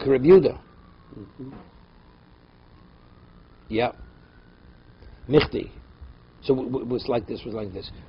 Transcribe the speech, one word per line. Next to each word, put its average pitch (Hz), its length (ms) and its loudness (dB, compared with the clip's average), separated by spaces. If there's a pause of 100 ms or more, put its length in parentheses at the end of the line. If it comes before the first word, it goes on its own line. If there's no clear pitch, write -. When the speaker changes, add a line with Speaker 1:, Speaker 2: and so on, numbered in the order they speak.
Speaker 1:
Reb 131 160 4
Yehuda. 165 360 8 (600)
Speaker 2:
Mm-hmm. 127 320 -18 (2250)
Speaker 1:
Yeah. 113 240 -2 (1400)
Michti. 143 400 2 (760)
So 135 120 2
w-, 123 160 -6
w-, 127 160 -6
it - 20 -10
was 123 180 -6
like 120 200 -4
this, 107 180 -12
was 107 80 -10
like 107 220 -8
this. - 160 -14 (180)